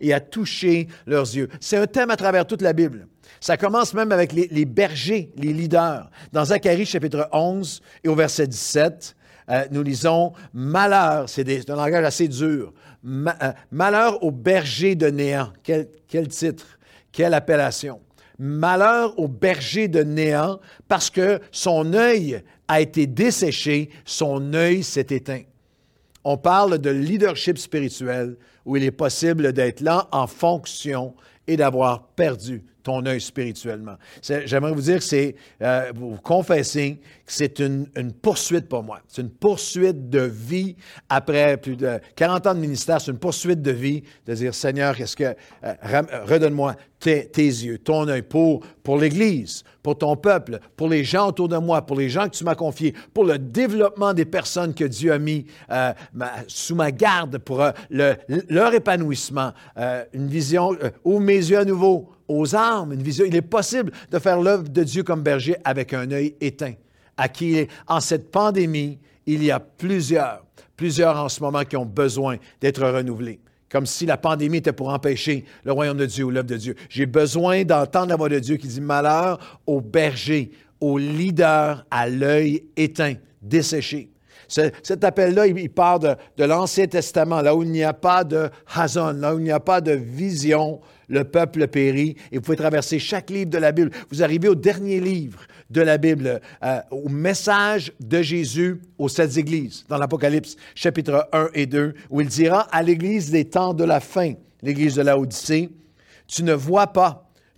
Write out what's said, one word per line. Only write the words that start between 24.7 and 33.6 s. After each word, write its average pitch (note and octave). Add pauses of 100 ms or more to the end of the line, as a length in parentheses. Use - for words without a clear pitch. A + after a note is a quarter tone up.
s'est -
éteint. » C3 (800)
On C#3+
parle F3
de C#3
leadership E3+
spirituel B2+ (280)
où C#3
il C3+
est C3+
possible D3+
d'être B2
là E3+
en C3+
fonction C3+ (320)
et D#3+
d'avoir C3
perdu B2 (200)
ton C3
œil C3
spirituellement. A2 (260)